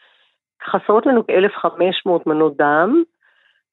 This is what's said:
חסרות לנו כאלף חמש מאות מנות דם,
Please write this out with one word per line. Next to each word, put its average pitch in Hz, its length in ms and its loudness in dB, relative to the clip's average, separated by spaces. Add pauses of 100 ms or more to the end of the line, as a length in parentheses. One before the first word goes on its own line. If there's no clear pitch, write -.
(640)
חסרות 208 420 0
לנו 247 220 0
כאלף 190 280 0
חמש 175 500 -2
מאות 175 220 -2
מנות 156 300 0
דם, 160 460 2 (680)